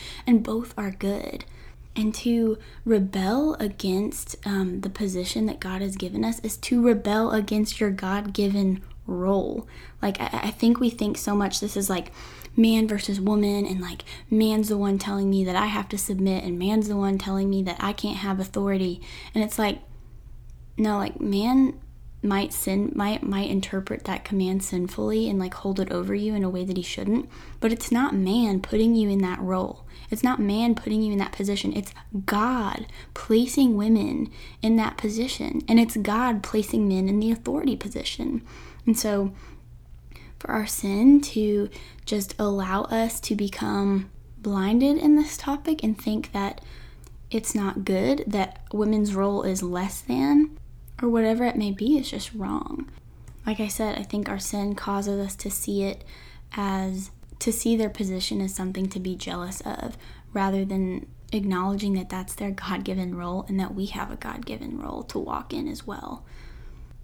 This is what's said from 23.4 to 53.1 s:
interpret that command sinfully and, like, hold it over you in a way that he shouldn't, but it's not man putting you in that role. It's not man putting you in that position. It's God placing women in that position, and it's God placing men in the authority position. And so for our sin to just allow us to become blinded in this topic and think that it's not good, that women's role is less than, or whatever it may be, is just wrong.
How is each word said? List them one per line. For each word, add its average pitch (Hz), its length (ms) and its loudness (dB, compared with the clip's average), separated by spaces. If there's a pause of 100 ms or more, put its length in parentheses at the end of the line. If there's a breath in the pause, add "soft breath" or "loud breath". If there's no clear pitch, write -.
interpret 196 540 -2
that 196 220 -4
command 190 380 2
sinfully 214 680 0
and, 196 100 2
like, 185 160 -2
hold 196 240 -2
it 190 120 -2
over 180 220 -2
you 208 220 0
in 196 80 0
a 185 60 0
way 180 160 -2
that 185 120 -2
he 180 60 -2
shouldn't, 208 460 -2 (300 loud breath)
but 226 140 4
it's - 180 -2
not 247 220 2
man 196 480 4
putting 220 340 4
you 214 140 4
in 196 100 4
that 185 200 0
role. 185 460 -2 (260 loud breath)
It's 220 120 -2
not 254 160 4
man 220 340 4
putting 214 300 0
you 214 80 2
in 202 80 2
that - 140 -2
position. 202 380 -2
It's 202 220 -4 (320 loud breath)
God 220 640 0 (260 loud breath)
placing 240 640 4
women 214 540 4 (280 loud breath)
in 226 180 6
that 220 200 2
position, 226 720 -2
and 226 120 10
it's 226 180 4
God 214 440 2
placing 214 460 2
men 190 200 4
in 202 120 4
the 220 100 2
authority 262 480 0
position. - 640 -4 (460 loud breath)
And 220 100 6
so 202 360 0 (1080 loud breath)
for - 100 -8
our 214 160 0
sin 220 560 8
to 208 480 2 (360 loud breath)
just 202 340 -2
allow 196 460 0
us 226 340 0
to - 160 -2
become 202 760 0 (300)
blinded 220 580 4
in 302 180 8
this 302 220 4
topic 302 460 -2
and 220 120 2
think 214 360 -2
that 202 280 -2 (720 loud breath)
it's 220 240 -2
not 196 320 -2
good, 214 400 2
that 202 380 -2 (100)
women's 208 400 2
role 202 300 2
is 185 180 -2
less 180 400 -4
than, 285 560 4 (460)
or 240 60 4
whatever 226 360 4
it 233 100 0
may 208 160 0
be, 240 280 2
is 262 100 -4
just - 240 -8
wrong. - 560 -6 (560)